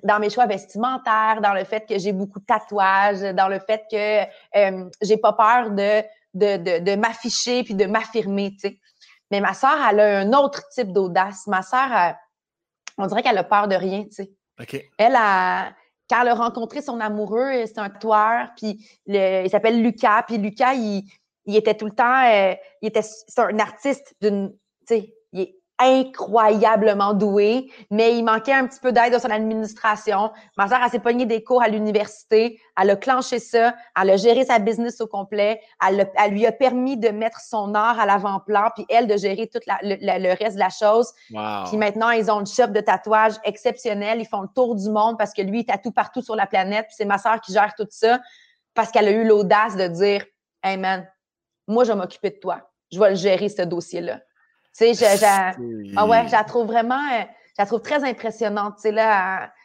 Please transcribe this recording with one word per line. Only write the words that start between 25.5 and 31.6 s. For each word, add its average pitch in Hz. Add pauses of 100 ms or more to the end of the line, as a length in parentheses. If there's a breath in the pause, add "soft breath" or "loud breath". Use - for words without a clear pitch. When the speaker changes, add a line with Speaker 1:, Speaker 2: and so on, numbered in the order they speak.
Speaker 1:
incroyablement 214
doué, 208 (200 loud breath)
mais 226
il 233
manquait 220
un 269
petit -
peu 254
d'aide 240
de 247
son 240
administration. 214 (260 loud breath)
Ma 196
sœur, 247
elle 240
s'est 240
pognée 240
des 220
cours 247